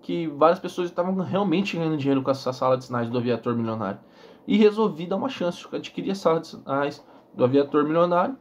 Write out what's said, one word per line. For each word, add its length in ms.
que 240
várias 320
pessoas 320
estavam 240
realmente 540
ganhando 180
dinheiro 260
com 80
essa 220
sala 240
de 80
sinais 240
do 80
Aviator 400
Milionário. 440
E 120
resolvi 500
dar 80
uma 140
chance, 420
eu 80
adquiri 320
a 60
sala 240
de 80
sinais 580
do 120
Aviator 400
Milionário 560